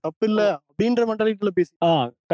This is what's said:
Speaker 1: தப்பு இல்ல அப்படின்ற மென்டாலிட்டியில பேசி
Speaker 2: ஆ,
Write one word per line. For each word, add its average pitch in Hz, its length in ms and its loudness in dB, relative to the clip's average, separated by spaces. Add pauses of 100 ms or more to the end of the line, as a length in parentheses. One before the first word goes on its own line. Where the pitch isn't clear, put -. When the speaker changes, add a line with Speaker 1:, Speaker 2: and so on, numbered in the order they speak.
Speaker 1:
தப்பு 160 260 -4
இல்ல 214 160 0 (120)
அப்படின்ற 233 500 -2
மென்டாலிட்டியில 220 500 -2
பேசி 175 200 -2 (100)
Speaker 2:
ஆ, 151 260 2 (240)